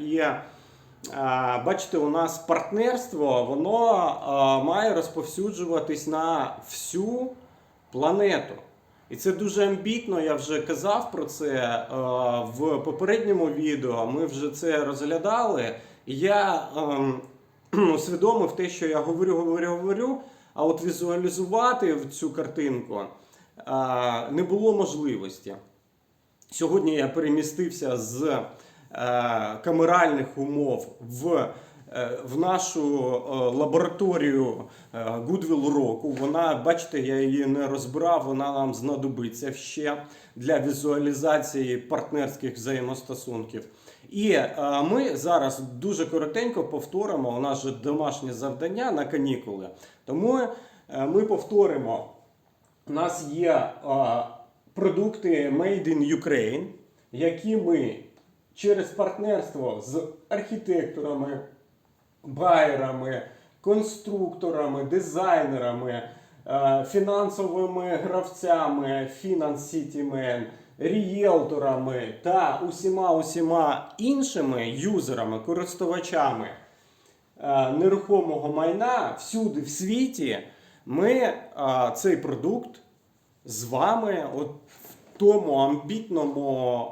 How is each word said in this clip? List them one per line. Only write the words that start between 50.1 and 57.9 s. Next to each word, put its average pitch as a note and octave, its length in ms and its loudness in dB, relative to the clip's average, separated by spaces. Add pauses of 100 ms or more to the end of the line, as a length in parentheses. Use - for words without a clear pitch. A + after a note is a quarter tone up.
е, - 640 -6
ми G3 200 4
повторимо. E3 840 2 (800)
У D3 60 -6
нас D#3 380 -2
є, E3 200 2
е, - 200 2 (1040)
продукти F3 840 2
Made F3+ 300 0
in D3+ 320 2
Ukraine, C#3 460 0 (460)
які E3+ 460 0
ми E3 420 2 (560)